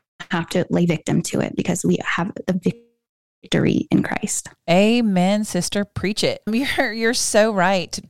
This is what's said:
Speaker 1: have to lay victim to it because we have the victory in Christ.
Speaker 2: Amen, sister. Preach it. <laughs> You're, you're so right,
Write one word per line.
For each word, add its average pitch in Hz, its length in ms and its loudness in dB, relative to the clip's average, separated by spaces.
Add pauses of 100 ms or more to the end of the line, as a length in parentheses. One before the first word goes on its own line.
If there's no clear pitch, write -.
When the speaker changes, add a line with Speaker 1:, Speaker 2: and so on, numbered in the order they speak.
(320)
Speaker 1:
have 170 180 -4
to 180 200 0
lay 175 160 4
victim 160 360 0
to - 180 -4
it - 160 -4
because - 300 -4
we 175 180 2
have 180 280 -4 (160)
the 190 60 -2 (880)
victory - 480 0
in - 100 2
Christ. - 480 -6 (200)
Speaker 2:
Amen, 208 760 2
sister. 202 420 -4
Preach - 380 -4
it. 135 200 -2
<laughs> 208 80 -4
You're, 254 400 0
you're 226 220 0
so 226 380 4
right, 190 460 0 (120)